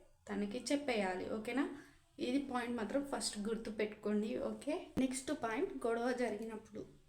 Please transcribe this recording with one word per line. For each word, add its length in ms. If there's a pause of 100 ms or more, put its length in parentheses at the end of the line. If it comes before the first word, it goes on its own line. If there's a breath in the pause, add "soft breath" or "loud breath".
(300)
తనకి 420
చెప్పేయాలి, 580
ఓకేనా? 400 (500 loud breath)
ఇది 200
పాయింట్ 380
మాత్రం 380
ఫస్ట్ 240
గుర్తుపెట్టుకోండి, 1000
ఓకే? 500 (100)
నెక్స్ట్ 340
పాయింట్, 560
గొడవ 240
జరిగినప్పుడు. 720 (240)